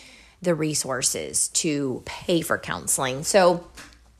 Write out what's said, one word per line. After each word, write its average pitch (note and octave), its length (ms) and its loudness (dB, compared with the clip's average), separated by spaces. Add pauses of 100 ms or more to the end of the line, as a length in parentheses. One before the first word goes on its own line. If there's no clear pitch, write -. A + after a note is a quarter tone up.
(420)
the F3 120 2
resources C3 920 -2
to C#3+ 560 -2
pay - 380 -2
for - 160 0
counseling. C3 680 -4
So F3+ 420 6 (540)